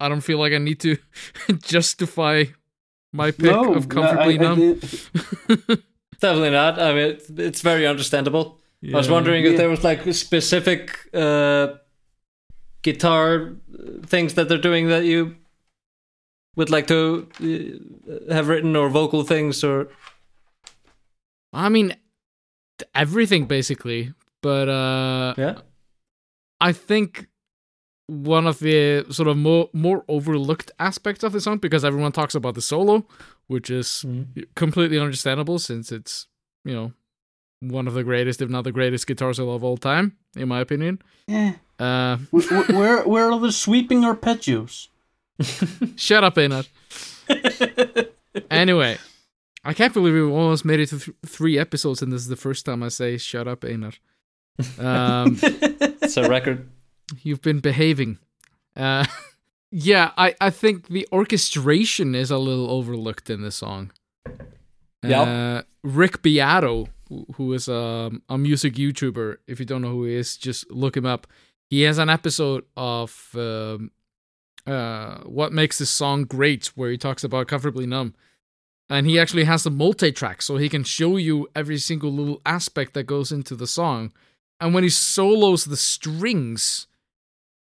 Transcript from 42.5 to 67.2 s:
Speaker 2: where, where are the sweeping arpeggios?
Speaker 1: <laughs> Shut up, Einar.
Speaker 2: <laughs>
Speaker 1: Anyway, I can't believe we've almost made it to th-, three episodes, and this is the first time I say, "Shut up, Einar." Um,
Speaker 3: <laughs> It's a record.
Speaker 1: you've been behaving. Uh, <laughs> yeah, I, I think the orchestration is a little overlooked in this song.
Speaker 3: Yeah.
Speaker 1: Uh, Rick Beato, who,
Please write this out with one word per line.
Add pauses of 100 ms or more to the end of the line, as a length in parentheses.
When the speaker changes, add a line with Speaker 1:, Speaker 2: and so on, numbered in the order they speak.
Speaker 2:
where,
where
are
the
sweeping
arpeggios? (520)
Speaker 1:
<laughs>
Shut
up,
Einar. (680)
Speaker 2:
<laughs> (1160)
Speaker 1:
Anyway, (680)
I
can't
believe
we've
almost
made
it
to
th-, (100)
three
episodes,
and
this
is
the
first
time
I
say,
"Shut
up,
Einar." (840)
Um,
Speaker 3:
<laughs>
It's
a
record. (540)
Speaker 1:
you've
been
behaving. (580)
Uh, (320)
<laughs>
yeah,
I,
I
think
the
orchestration
is
a
little
overlooked
in
this
song. (1120)
Speaker 3:
Yeah.
Speaker 1:
Uh, (200)
Rick
Beato, (200)
who, (100)